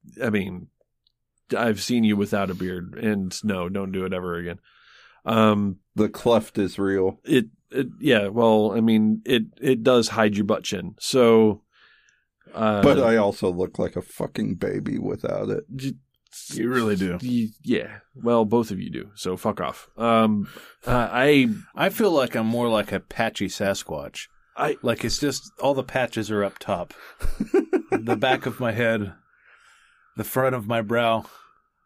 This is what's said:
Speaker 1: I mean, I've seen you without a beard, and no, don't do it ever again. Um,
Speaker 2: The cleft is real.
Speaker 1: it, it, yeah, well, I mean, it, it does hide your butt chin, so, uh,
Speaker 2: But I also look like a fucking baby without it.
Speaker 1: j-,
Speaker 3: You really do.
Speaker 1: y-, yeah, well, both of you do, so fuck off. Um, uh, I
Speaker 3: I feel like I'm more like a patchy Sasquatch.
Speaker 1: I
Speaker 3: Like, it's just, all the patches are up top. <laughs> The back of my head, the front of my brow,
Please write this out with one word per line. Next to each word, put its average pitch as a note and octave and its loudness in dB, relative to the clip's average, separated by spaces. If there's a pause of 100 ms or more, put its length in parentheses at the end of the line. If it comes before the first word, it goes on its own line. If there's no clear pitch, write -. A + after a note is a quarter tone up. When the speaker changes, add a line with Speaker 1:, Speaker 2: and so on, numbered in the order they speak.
(220)
Speaker 1:
I B2 -2
mean, F#2+ -4 (880)
I've G#2+ 0
seen A#2+ 2
you G#2 4
without G2+ 0
a F2+ -6
beard, F2+ -8
and G2+ -2
no, F#2 -2
don't G2 -6
do F#2 -4
it F#2 -4
ever F2+ -4
again. F2 -8 (640)
Um, G#2+ 2 (180)
Speaker 2:
The G#2+ 2
cleft - 0
is F#2+ -2
real. G2 0
Speaker 1:
it, B2+ 2 (240)
it, C3 -4 (120)
yeah, A2 2
well, A2 4
I A2+ 0
mean, A2 4
it, B2 2 (180)
it B2+ 2
does A#2+ 4
hide G#2+ 2
your G#2+ 2
butt G2+ -2
chin, F2+ -8
so, A2+ 4 (920)
uh, G#2+ 0
Speaker 2:
But C#3+ 6
I A2+ 4
also G2+ 0
look F2+ -6
like - -6
a - -6
fucking - -6
baby G2+ -6
without - -6
it. G#2 -6 (100)
Speaker 1:
j-, C3+ -8 (600)
Speaker 3:
You A#2 -2
really A2+ 0
do. F2+ -2
Speaker 1:
y-, A#2+ -2 (140)
yeah, - -2 (160)
well, A#2 2
both A2+ 0
of F#2+ -6
you F#2+ -8
do, - -12
so F#2 -6
fuck G#2 -4
off. - -8
Um, A2 2 (380)
uh, A#2+ 0
I C3 4 (260)
Speaker 3:
I E3+ 0
feel G3+ 2
like C3+ 2
I'm A2 0
more A#2+ 0
like G#2+ 0
a F#2+ -2
patchy - -4
Sasquatch. F2 -6 (280)
Speaker 1:
I D3 -2
Speaker 3:
Like, A#2+ -2
it's A#2 -2
just, C#3+ -4 (100)
all C#3 2
the C3+ 0
patches A#2 -4
are G#2 0
up G2 -6
top. F2 -6
<laughs> - -20 (840)
The A2+ -2
back B2+ 0
of A#2 -6
my A#2+ -2
head, A2+ -2 (1040)
the G#2+ -4
front C3 0
of G#2+ -8
my A#2 0
brow, A2+ 0 (600)